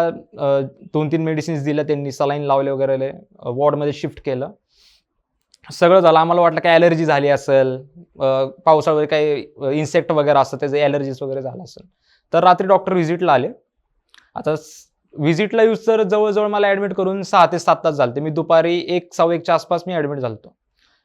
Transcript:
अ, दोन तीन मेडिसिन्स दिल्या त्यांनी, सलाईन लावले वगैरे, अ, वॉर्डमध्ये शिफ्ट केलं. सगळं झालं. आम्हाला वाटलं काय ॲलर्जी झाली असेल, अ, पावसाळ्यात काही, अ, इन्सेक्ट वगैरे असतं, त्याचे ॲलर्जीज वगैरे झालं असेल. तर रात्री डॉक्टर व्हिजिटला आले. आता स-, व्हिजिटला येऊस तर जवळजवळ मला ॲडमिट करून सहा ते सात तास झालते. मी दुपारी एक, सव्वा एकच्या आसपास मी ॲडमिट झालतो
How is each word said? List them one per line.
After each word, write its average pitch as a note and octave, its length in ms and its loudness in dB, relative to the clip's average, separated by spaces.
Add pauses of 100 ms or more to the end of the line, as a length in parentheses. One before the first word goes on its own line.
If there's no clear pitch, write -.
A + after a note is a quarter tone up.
(380)
अ, C#3 220 0 (340)
दोन D3+ 180 -2
तीन E3 100 0
मेडिसिन्स D#3 420 -4
दिल्या D3 200 -2
त्यांनी, C#3+ 280 -4
सलाईन C#3+ 300 -2
लावले C#3 280 0
वगैरे, C3+ 360 -2
अ, - 420 -14
वॉर्डमध्ये D3 440 -2
शिफ्ट - 320 -10
केलं. C3+ 260 -6 (1200)
सगळं F#3 280 4
झालं. D#3+ 180 6
आम्हाला E3+ 240 2
वाटलं E3 180 2
काय E3+ 140 4
ॲलर्जी E3 300 4
झाली C#3+ 240 0
असेल, C3+ 500 2 (420)
अ, C3+ 240 0
पावसाळ्यात D3+ 680 2
काही, D3+ 360 -2 (140)
अ, C#3+ 40 -8
इन्सेक्ट D3+ 480 -2
वगैरे D3 260 2
असतं, C3+ 180 0
त्याचे C#3+ 260 -4
ॲलर्जीज C#3 400 -2
वगैरे C3+ 200 -8
झालं B2 200 -12
असेल. - 260 -20 (440)
तर E3+ 120 2
रात्री F#3 220 4
डॉक्टर F#3+ 260 2
व्हिजिटला E3+ 400 0
आले. C3 160 0 (840)
आता D3+ 220 -4
स-, - 340 -18 (280)
व्हिजिटला F3+ 440 0
येऊस A3 240 2
तर A3 160 2
जवळजवळ G#3+ 440 0
मला G#3 200 0
ॲडमिट G3 280 -2
करून F#3+ 280 -4
सहा F3+ 240 4
ते F3 120 0
सात E3 260 0
तास D#3+ 100 0
झालते. C3 260 -2
मी D#3 100 -4
दुपारी E3 580 0
एक, F3 260 -6
सव्वा E3+ 200 0
एकच्या E3+ 200 -2
आसपास E3+ 320 -2
मी F#3 80 -6
ॲडमिट D3 240 -4
झालतो A#2 380 -10 (480)